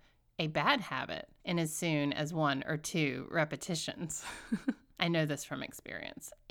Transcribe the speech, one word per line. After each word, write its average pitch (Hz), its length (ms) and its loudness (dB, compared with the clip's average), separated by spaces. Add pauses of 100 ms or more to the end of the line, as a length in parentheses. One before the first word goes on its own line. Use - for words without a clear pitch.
(400)
a 160 80 2
bad 165 320 4
habit - 480 -4 (160)
in 175 160 2
as 160 120 2
soon 147 400 2
as 151 220 -2
one 147 320 4
or 156 100 0
two 147 540 0
repetitions. - 920 -2 (260)
<laughs> - 140 -2 (360)
I 170 60 4
know 165 200 4
this 147 180 -2
from 139 180 -6
experience, - 720 -10 (180)